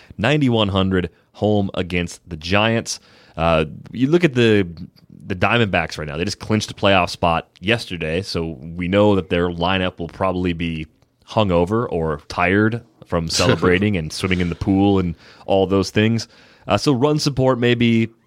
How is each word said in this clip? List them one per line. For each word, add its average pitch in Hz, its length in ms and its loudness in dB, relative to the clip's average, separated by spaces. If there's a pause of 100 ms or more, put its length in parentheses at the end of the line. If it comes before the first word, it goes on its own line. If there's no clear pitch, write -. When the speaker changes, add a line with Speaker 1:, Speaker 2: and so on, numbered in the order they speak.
(180)
Speaker 1:
ninety-one 117 520 2
hundred, 95 400 0 (240)
home 104 400 0
against 87 560 -6
the 82 80 -10
Giants. 104 640 -2 (340)
Uh, 80 300 2 (260)
you 127 160 -2
look 175 160 4
at 135 120 0
the, 107 300 4 (440)
the 64 260 -10
Diamondbacks 98 600 0
right 78 100 -8
now. 71 80 -8
They 82 80 -4
just - 160 -6
clinched - 320 -2
a - 20 -16
playoff 95 360 2
spot 82 400 -2 (100)
yesterday, 90 640 -4
so 82 300 -6 (100)
we 85 260 -6
know 101 300 4
that 87 120 -4
their 87 200 0
lineup 90 500 -2
will 87 80 -6
probably 90 460 -2
be 82 340 -6 (400)
hungover 101 640 0
or 80 380 -4
tired 107 520 0 (240)
from 85 220 -2
Speaker 2:
<laughs> - 20 -6
Speaker 1:
celebrating 90 680 2
and 80 160 -6
swimming 92 260 -2
in 87 80 0
the 82 80 -4
pool 98 420 2
and 87 200 -2 (280)
all 95 220 2
those 95 240 0
things. 113 380 0 (360)
Uh, 104 120 0
so 147 160 2
run 147 260 0
support 131 400 0
may 120 160 2
be 117 320 2 (200)